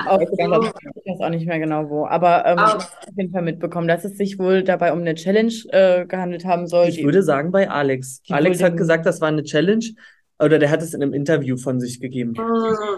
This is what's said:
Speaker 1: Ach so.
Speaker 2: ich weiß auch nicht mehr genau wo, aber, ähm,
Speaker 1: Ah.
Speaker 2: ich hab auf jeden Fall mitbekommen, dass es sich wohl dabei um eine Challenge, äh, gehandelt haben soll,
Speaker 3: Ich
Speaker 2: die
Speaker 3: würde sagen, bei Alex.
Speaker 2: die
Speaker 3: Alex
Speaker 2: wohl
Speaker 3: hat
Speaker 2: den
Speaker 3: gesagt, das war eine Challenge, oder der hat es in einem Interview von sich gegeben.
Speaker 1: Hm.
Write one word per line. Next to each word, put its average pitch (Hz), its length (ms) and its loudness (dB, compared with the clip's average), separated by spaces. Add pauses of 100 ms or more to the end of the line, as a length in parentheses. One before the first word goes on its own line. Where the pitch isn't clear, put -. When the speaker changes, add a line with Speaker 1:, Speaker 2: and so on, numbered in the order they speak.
Speaker 1:
Ach 190 140 2
so. - 20 2
Speaker 2:
ich 165 920 -2
weiß 170 100 -8
auch 131 80 -2
nicht 165 180 -4
mehr 165 120 -4
genau 156 300 -4
wo, 147 160 -2
aber, 170 400 2
ähm, 175 140 2
Speaker 1:
Ah. 214 180 4
Speaker 2:
ich 190 80 -8
hab - 240 -20
auf - 80 -20
jeden 185 160 -4
Fall 185 80 -4
mitbekommen, 170 480 -4
dass 170 160 0
es 202 120 -10
sich 196 220 -4
wohl 185 240 2
dabei 175 300 0
um 170 60 -2
eine 165 160 -2
Challenge, 202 360 0 (180)
äh, 180 360 4
gehandelt 180 400 -6
haben 175 220 -2
soll, 175 200 4
Speaker 3:
Ich 165 100 -2
Speaker 2:
die 156 60 -4
Speaker 3:
würde 165 200 4
sagen, 151 280 0
bei 196 180 2
Alex. 135 540 -4
Speaker 2:
die - 100 -6
Speaker 3:
Alex 175 260 2
Speaker 2:
wohl 185 60 4
Speaker 3:
hat 175 80 4
Speaker 2:
den 170 40 -4
Speaker 3:
gesagt, 165 280 2
das 170 140 0
war 160 100 0
eine 151 140 -2
Challenge, 190 420 0 (560)
oder 151 180 6
der 147 100 4
hat 160 120 2
es 165 120 -8
in 147 100 -6
einem 143 100 -2
Interview 143 440 0
von 127 240 -4
sich 123 180 -8
gegeben. 123 380 -6
Speaker 1:
Hm. 226 80 -6 (520)